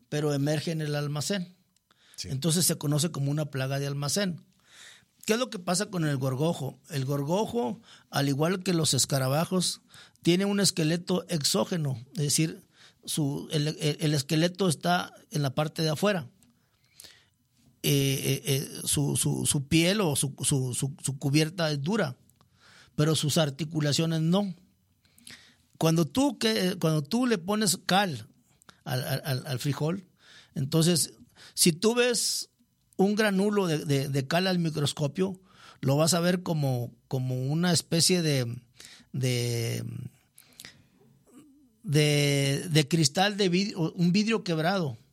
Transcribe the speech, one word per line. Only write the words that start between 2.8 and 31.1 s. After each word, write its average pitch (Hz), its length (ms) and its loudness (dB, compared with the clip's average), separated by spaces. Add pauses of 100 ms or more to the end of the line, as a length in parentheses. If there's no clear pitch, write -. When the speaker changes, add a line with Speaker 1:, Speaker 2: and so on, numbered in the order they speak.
Speaker 1:
como 139 200 -2
una 151 160 -2
plaga 135 320 -4
de 143 80 -4
almacén. 143 580 -4 (800)
¿Qué 214 100 2
es 233 40 0
lo 254 120 -2
que 220 80 -10
pasa 185 280 -2
con 180 180 -2
el 147 120 0
gorgojo? 135 640 -2 (120)
El 139 140 -4
gorgojo, 202 760 -2 (300)
al 139 180 0
igual 160 340 0
que 185 120 -2
los 160 200 2
escarabajos, 143 840 0 (420)
tiene 180 220 4
un 202 160 0
esqueleto 175 680 0
exógeno, 160 680 -2 (140)
es 151 100 -4
decir, 160 400 0 (420)
su, 147 480 -4
el, 151 160 0
el, 151 320 -2
el 156 140 2
esqueleto 170 540 0
está 175 440 0 (180)
en 147 120 -2
la 139 120 -2
parte 151 280 -2
de 156 80 0
afuera. 175 380 0 (1500)
Eh, 151 100 2
eh, 139 520 0
eh, 139 400 -2
su, 143 320 0
su, 135 300 0
su 139 220 -2
piel 170 320 4
o 151 160 2
su, 139 260 -2
su, 131 320 0
su, 139 280 -4
su 135 160 -6
cubierta 156 520 0
es 147 100 -4
dura, 160 360 -2 (800)
pero 151 180 4
sus 151 240 0
articulaciones 156 800 0
no. 180 340 2 (1200)
Cuando 165 260 4
tú, 262 340 0
que, 214 420 0
cuando 156 220 2
tú 240 240 0
le 226 120 2
pones 202 480 0
cal 175 400 0 (580)
al, 131 200 -4
al, 135 200 -4
al, 135 220 -4
al 131 140 -6
frijol, 151 440 -4 (520)
entonces, 160 580 2 (400)